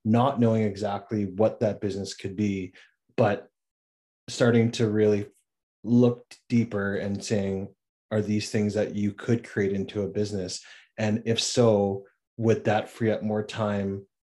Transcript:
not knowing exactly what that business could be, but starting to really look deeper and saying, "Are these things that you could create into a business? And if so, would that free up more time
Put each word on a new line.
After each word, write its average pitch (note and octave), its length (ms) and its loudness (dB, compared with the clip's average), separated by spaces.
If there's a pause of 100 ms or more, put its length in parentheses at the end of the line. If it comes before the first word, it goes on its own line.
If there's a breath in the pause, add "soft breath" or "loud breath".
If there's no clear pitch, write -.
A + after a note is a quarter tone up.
not A#2 340 2
knowing A2+ 220 4
exactly G2+ 640 -4
what G2 340 0
that G2+ 220 -2
business G2 320 -6
could G2 220 -10
be, F#2+ 360 -2 (440 loud breath)
but G#2 340 0 (800)
starting A#2 400 4
to A#2 180 0
really G#2 380 2 (580)
look A#2+ 480 2 (160)
deeper G2+ 500 0
and G2+ 260 -4
saying, G2 440 -2 (440)
"Are A2 100 0
these G#2 300 -2
things G#2 240 0
that F#2+ 200 -2
you G#2 180 -2
could - 300 -2
create G2 300 -2
into G2 300 -4
a F#2+ 40 -4
business? G2 560 -6 (360 loud breath)
And G#2+ 260 0
if A#2 160 0
so, G2+ 640 2 (320 loud breath)
would A2 280 2
that G#2+ 220 0
free A2+ 220 -2
up G#2 140 -2
more G#2+ 200 -2
time G2+ 640 -4 (200)